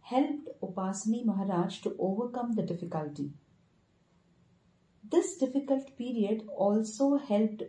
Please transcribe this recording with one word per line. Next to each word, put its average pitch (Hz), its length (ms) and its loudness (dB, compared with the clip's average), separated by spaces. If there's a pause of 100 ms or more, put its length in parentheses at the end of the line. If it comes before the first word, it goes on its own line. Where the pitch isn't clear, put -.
helped 285 480 0 (120)
Upasani 196 600 -2
Maharaj 190 560 0
to - 180 -4
overcome 233 540 -2
the 214 100 0
difficulty. 156 680 -4 (1800)
This - 280 2
difficult 269 600 0
period 220 520 0
also 220 680 2
helped 214 520 2